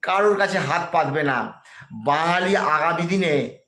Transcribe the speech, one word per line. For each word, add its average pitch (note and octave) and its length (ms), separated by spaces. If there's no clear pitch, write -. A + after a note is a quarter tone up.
কারোর G3+ 360
কাছে F#3+ 200
হাত D#3+ 340
পাতবে D3+ 300
না। C3 400
বাঙালি E3+ 520
আগামী D#3+ 500
দিনে E3 600